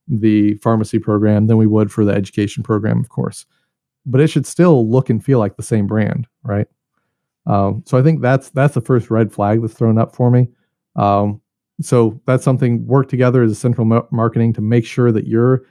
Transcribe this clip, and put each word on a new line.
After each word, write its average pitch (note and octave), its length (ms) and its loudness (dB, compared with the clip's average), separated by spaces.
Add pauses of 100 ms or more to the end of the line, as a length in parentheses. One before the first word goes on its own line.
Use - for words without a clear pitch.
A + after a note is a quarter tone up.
the G#2+ 480 2
pharmacy A2 440 -2
program G#2+ 480 0
than A2+ 100 4
we A2 100 4
would G#2+ 240 0
for G#2+ 140 0
the G2+ 80 0
education G2+ 500 -4
program, A2 360 -2
of A#2+ 100 -6
course. - 360 -8 (600)
But C3 160 0
it D#3 60 4
should C#3+ 180 -2
still C#3+ 440 2
look C3+ 200 0
and A2 140 -2
feel C3 160 0
like G2+ 180 -2
the - 60 -14
same G#2 240 -2
brand, G#2+ 400 -2 (160)
right? G#2+ 240 -4 (800)
Um, G2+ 380 -2
so C3 120 0
I B2+ 60 4
think D3+ 180 2
that's, C3 300 0
that's C#3 240 0
the B2 60 -4
first A#2+ 280 -2
red A2 220 0
flag G#2+ 300 -2
that's A2 120 -6
thrown A2+ 240 0
up - 180 -2
for B2 160 0
me. B2 160 2 (480)
Um, G#2 460 0 (400)
so A#2 440 0
that's B2+ 180 0
something, A#2+ 440 0
work C3 220 0
together B2 340 2
as A2 80 2
a G#2 40 -4
central A#2+ 300 -2
mar-, A2+ 260 0
marketing A2+ 420 0
to - 80 -8
make A2 240 0
sure B2 260 0
that A2 160 -2
your B2 440 2